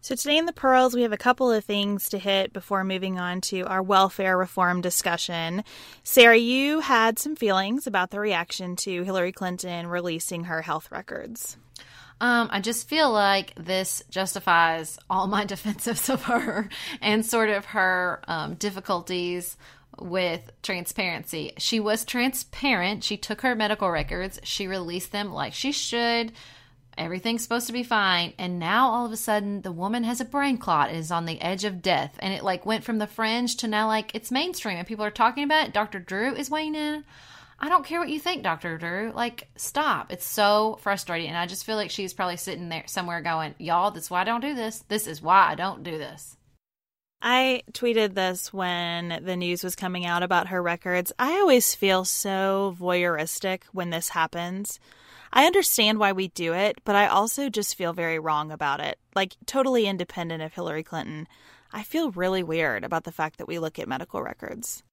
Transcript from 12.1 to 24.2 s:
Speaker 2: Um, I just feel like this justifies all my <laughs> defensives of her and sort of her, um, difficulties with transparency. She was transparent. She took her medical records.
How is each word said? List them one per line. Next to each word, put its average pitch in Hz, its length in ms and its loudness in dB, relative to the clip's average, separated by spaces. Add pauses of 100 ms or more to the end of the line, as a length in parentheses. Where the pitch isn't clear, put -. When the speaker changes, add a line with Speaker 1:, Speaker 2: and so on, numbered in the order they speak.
Speaker 2:
Um, 240 320 2
I 196 100 -2
just 226 280 -4
feel 294 240 4
like 196 440 4
this 185 520 -2
justifies 170 920 2 (120)
all 185 160 2
my 202 180 2
<laughs> - 20 -6
defensives 208 600 -4
of 262 140 0
her 220 480 0 (320)
and 220 240 2
sort 226 240 2
of 202 160 -2
her, 185 600 2
um, 160 280 -4
difficulties 180 1040 -4 (400)
with 175 520 -4 (120)
transparency. 175 960 -6
She - 200 0
was 214 280 0
transparent. 240 1000 -2
She 208 140 -2
took - 240 -6
her 254 120 2
medical 208 360 0
records. 175 540 -4